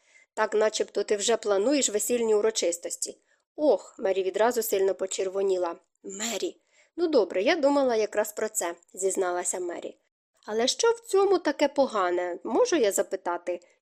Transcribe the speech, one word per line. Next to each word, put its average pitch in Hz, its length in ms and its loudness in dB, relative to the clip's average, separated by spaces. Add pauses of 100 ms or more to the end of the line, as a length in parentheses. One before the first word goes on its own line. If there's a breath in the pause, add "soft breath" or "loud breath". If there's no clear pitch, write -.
(340 soft breath)
«Так 214 200 -2
начебто 214 500 0
ти 208 140 -2
вже 214 200 0
плануєш 226 520 2
весільні 220 460 0
урочистості». 180 840 -2 (380)
«Ох», 277 440 2
Мері 190 240 0
відразу 214 400 0
сильно 196 320 0
почервоніла. 190 800 -2 (280)
«Мері». 196 540 -8 (400 soft breath)
«Ну 339 100 0
добре, 196 360 2
я 302 120 4
думала 277 400 2
якраз 214 360 -2
про 220 180 -4
це», 175 260 -4 (180)
зізналася 185 680 -2
Мері. 175 380 -8 (480)
«Але 226 220 0
що 453 240 2
в 466 80 -2
цьому 392 380 2
таке 294 300 0
погане, 180 760 0
можу 370 320 2
я 220 160 4
запитати? 180 680 -4 (220 soft breath)